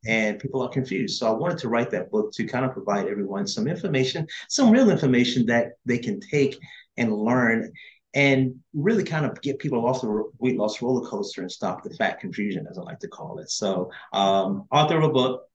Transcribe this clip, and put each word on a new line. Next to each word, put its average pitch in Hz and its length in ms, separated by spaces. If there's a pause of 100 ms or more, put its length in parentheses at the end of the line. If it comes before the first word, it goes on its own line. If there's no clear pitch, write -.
And 110 320
people 131 240
are 123 60
confused. - 500
So 120 80
I 110 100
wanted 170 220
to 123 100
write 117 220
that 90 200
book 107 240
to 113 100
kind 127 200
of 131 80
provide 101 340
everyone 98 400
some 113 200
information, 156 600 (220)
some 262 220
real 240 200
information 123 560
that 117 260 (140)
they 120 120
can 104 220
take - 380 (400)
and 117 140
learn 113 600 (420)
and 135 400 (180)
really 185 300
kind 151 240
of 107 160
get 135 160
people 120 280
off 131 140
the 120 80
ro-, 107 300
weight 123 180
loss 104 240
roller 120 280
coaster 101 320
and 92 100
stop 90 320
the 101 120
fat - 260
confusion, 95 500
as 90 80
I 90 40
like - 180
to - 80
call - 300
it. - 120
So, 92 400 (220)
um, 98 580
author 156 260
of 156 80
a 139 80
book 127 300 (120)